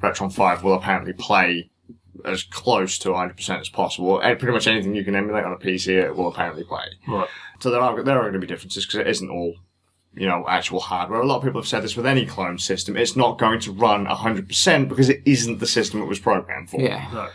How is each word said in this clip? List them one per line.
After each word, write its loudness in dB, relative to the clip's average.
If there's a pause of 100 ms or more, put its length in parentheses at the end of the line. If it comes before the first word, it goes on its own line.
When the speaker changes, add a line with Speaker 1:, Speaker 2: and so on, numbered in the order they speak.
Speaker 1:
Retron -2
five 2
will 4
apparently -2
play 0 (540)
as -4
close 0
to -2
a 0
hundred -4
percent -6
as -12
possible. 0
And 2
pretty 0
much 2
anything 0
you -2
can 0
emulate -2
on -4
a -6
P -2
C, 0
it 2
will 0
apparently -6
play. -8 (220)
Speaker 2:
Right. -2 (300)
Speaker 1:
So 0
there 2
are, 0
there 4
are 0
gonna -2
be -4
differences -6
'cause -4
it 2
isn't 0
all, -4 (600)
you -2
know, 2
actual 0
hardware. -2
A 2
lot 2
of -4
people -2
have -8
said 0
this -6
with -2
any 4
clone -6
system. -4
It's 0
not 4
going 4
to -6
run 2
a -2
hundred -2
percent 4
because 6
it 4
isn't 4
the -2
system 0
it -4
was -4
programmed -2
for. -4
Speaker 3:
Yeah. -2
Speaker 2:
No. -8